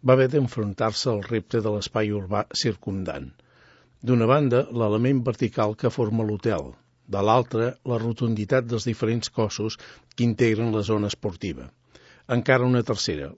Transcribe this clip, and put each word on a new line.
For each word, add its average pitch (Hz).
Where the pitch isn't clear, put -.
va 127
haver 131
d'enfrontar-se 113
al 104
repte 113
de 107
l'espai 104
urbà 101
circumdant. 95
D'una 117
banda, 131
l'element 117
vertical 113
que 120
forma 113
l'hotel, 101
de 98
l'altra, 117
la 120
rotunditat 117
dels 120
diferents 113
cossos 107
que 120
integren 113
la 104
zona 104
esportiva. 85
Encara 123
una 123
tercera, 80